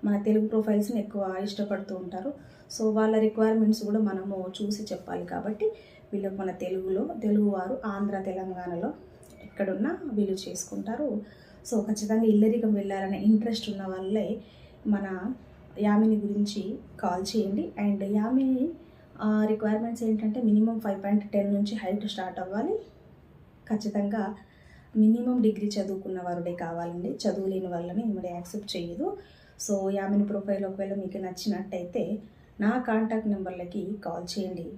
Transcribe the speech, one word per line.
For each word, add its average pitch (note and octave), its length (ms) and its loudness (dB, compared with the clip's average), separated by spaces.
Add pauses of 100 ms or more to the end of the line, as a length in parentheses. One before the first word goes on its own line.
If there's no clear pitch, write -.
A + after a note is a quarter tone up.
మన G3+ 180 2
తెలుగు G#3+ 260 4
ప్రొఫైల్స్ని A3 520 2
ఎక్కువ F#3+ 440 -4
ఇష్టపడుతూ G3+ 520 -4
ఉంటారు. F#3 380 -6 (460)
So, A3 60 0
వాళ్ళ A3 340 4
రిక్వైర్మెంట్స్ A3 640 4
కూడా G#3 160 2
మనము F#3+ 520 -2 (100)
చూసి G#3 220 -4
చెప్పాలి F3+ 420 -6
కాబట్టి G#3 460 -2 (420)
వీళ్ళకి G3 220 -2
మన F#3+ 160 -4
తెలుగులో, F#3+ 580 -2 (120)
తెలుగువారు G#3 640 4
ఆంధ్ర, G3 360 -2
తెలంగాణలో F#3 720 -4 (500)
ఎక్కడున్నా G#3 600 -2
వీళ్ళు G#3 460 -2
చేసుకుంటారు. G#3+ 720 -4 (520)
So, G#3+ 80 4
ఖచ్చితంగా G#3+ 420 0
ఇల్లరికం A3 500 6
వెళ్ళాలనే G3 480 -2
ఇంట్రెస్ట్ A3 480 4
ఉన్న F#3+ 180 -6
వాళ్ళే F#3+ 540 -2 (460)
మన G3+ 460 -2 (460)
యామిని G#3+ 360 6
గురించి G3+ 600 -2 (240)
కాల్ F#3+ 380 -2
చేయండి. G3+ 340 0 (100)
And G3+ 220 2
యామిని, B3+ 680 2 (520)
ఆ, G#3+ 240 4
రిక్వైర్మెంట్స్ A3 580 0
ఏంటంటే A3 380 0
మినిమం A3 380 4
ఫైవ్ G3 240 -4
పాయింట్ G#3 280 2
టెన్ G3+ 220 2
నుంచి G#3 220 0
హైట్ G#3 320 -2
స్టార్ట్ - 320 -6
అవ్వాలి. G#3+ 360 -2 (1000)
ఖచ్చితంగా G#3 640 -2 (600)
మినిమం A#3 440 6
డిగ్రీ G#3 260 2
చదువుకున్న F#3+ 540 -4
వారుడే F3 320 -4
కావాలండి. F3 640 -6 (100)
చదువు F#3+ 200 0
లేని F#3+ 200 -2
వాళ్ళని F3 360 -4
ఈమె F#3 260 -2
యాక్సెప్ట్ F3+ 480 -8
చేయదు. F#3+ 400 -4 (420)
So, G3 360 -2
యామిని G3+ 300 2
ప్రొఫైల్ G3 400 -2
ఒకవేళ G3 280 -4
మీకు G3 240 -6
నచ్చినట్టయితే F#3 1000 -4 (420)
నా A#3+ 260 2
కాంటాక్ట్ A3 400 0
నెంబర్లకి F#3 640 -4 (120)
కాల్ F3 340 -6
చేయండి. F3+ 380 -6